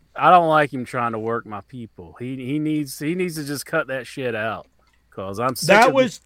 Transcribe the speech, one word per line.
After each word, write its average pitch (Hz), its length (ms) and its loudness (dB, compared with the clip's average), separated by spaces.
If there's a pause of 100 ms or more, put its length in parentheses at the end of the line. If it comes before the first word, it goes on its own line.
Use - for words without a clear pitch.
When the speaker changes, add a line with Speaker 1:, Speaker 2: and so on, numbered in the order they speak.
(160)
Speaker 1:
I 143 140 4
don't 175 180 8
like 151 240 4
him 127 140 -6
trying 120 280 -4
to 113 60 -4
work 113 280 -4
my 104 140 -10
people. 107 580 -18
He, 127 160 -8
he 131 240 -4
needs, 151 400 -4
he 156 160 -4
needs 180 220 -4
to 151 60 -6
just 139 220 -8
cut 151 220 -4
that 131 180 -8
shit 123 300 -6
out. 107 320 -6 (420)
'Cause 98 300 -8
I'm 127 160 0
sick 156 140 -4
Speaker 2:
That 220 180 8
Speaker 1:
of 254 80 2
Speaker 2:
was, 254 220 2
Speaker 1:
him - 80 -20